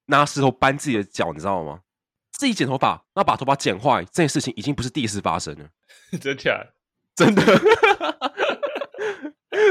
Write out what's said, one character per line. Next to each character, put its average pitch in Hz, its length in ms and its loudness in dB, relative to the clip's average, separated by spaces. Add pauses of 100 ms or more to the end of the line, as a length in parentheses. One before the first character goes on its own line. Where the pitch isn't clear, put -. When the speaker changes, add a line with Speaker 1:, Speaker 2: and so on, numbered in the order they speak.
Speaker 1:
拿 147 180 4
石 143 160 -2
头 139 100 4
搬 135 280 0
自 151 120 -8
己 117 60 0
的 104 60 0
脚， 92 300 -4
你 76 80 -14
知 82 60 -8
道 95 180 -2
吗？ 73 160 -12 (500)
自 - 160 -6
己 240 80 0
剪 151 140 -2
头 135 100 -2
发， 90 260 -2 (100)
那 190 100 0
把 143 120 2
头 - 80 -10
发 131 120 2
剪 104 220 -2
坏， 113 260 0
这 - 180 -2
件 151 60 2
事 147 120 -2
情 120 160 -6
已 104 60 -10
经 143 100 -4
不 - 100 -6
是 127 60 -6
第 131 140 -6
一 113 60 -2
次 101 120 -6
发 87 200 -2
生 76 180 -10
了。 73 100 -20 (260)
Speaker 2:
<laughs> - 260 -14
真 135 160 -4
假？ 120 320 -4 (480)
Speaker 1:
真 208 180 4
的。 190 80 4
<laughs> 392 1900 0 (360)